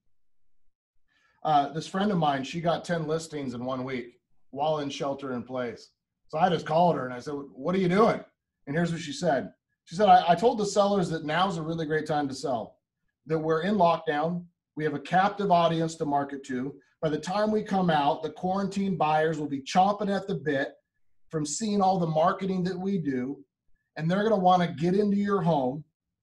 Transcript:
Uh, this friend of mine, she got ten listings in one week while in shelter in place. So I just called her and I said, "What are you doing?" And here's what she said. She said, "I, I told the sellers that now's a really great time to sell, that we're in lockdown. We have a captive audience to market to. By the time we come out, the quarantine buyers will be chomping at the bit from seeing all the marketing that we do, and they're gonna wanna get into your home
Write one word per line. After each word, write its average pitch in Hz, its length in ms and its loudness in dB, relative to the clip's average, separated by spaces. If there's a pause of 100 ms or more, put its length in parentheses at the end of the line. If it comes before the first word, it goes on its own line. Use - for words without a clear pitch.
(1400)
Uh, 143 300 2
this 156 140 -8
friend 202 240 -2
of 185 80 0
mine, 139 260 0
she 170 160 -8
got 160 240 -2
ten 165 220 -4
listings 147 480 -6
in 120 100 -8
one 127 180 -4
week 127 380 -8 (300)
while 151 300 -2
in 139 100 -6
shelter 139 420 -6
in 120 100 -6
place. 123 460 -8 (400)
So - 80 -8
I 180 140 4
just 160 160 -2
called 160 300 4
her 127 100 -4
and 127 80 -8
I 123 40 -10
said, 147 140 -10 (220)
"What 147 200 -4
are 196 40 2
you 185 100 2
doing?" 196 320 4 (460)
And 143 100 -4
here's 170 160 0
what 165 80 -6
she 147 120 -8
said. 135 420 -2 (320)
She - 80 -16
said, 202 160 4
"I, 175 220 8
I - 20 6
told 226 240 2
the 208 80 0
sellers 202 420 2
that 156 160 -4
now's 170 320 0
a 160 60 -6
really 165 240 -4
great 151 200 -2
time 147 220 -2
to 127 60 -8
sell, 120 420 -6 (500)
that 160 120 -2
we're 160 240 0
in 208 140 0
lockdown. 165 680 2 (320)
We 151 80 -4
have 147 100 0
a 143 60 -6
captive 190 500 0
audience 165 460 2
to 160 80 -4
market 143 400 -4
to. 131 300 -6 (260)
By 160 80 -2
the 151 100 -2
time 208 320 -2
we 214 120 0
come 190 260 0
out, 151 340 2
the 156 80 -6
quarantine 190 680 -2
buyers 156 400 2
will 147 100 -4
be 135 140 -6
chomping 196 520 2
at 190 120 -4
the 190 80 -4
bit 143 400 -2 (560)
from 156 140 -4
seeing 208 380 -2
all 190 160 4
the 170 80 0
marketing 185 560 0
that 180 160 -4
we 196 180 -2
do, 139 460 -4 (540)
and 160 140 -2
they're 196 120 2
gonna 214 140 2
wanna 180 360 4
get 170 220 0
into 202 220 2
your 202 260 0
home 151 420 0 (380)